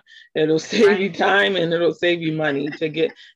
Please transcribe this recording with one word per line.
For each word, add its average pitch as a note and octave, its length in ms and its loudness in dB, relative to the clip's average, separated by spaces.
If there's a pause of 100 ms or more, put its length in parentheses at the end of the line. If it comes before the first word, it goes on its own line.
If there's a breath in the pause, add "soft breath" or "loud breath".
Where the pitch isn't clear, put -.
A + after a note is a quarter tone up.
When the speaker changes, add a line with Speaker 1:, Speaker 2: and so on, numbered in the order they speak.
(360 loud breath)
Speaker 1:
It'll D#3 220 2
<laughs> - 140 -12
save G3+ 280 4
you G3 80 -2
Speaker 2:
Right. E3+ 80 -12
Speaker 1:
time G3 400 2
and E3+ 160 -2
it'll E3 220 0
save F3 280 0
you D#3+ 120 -2
money D3+ 380 -2
to D#3+ 160 -4
get, D#3 260 -4 (220 loud breath)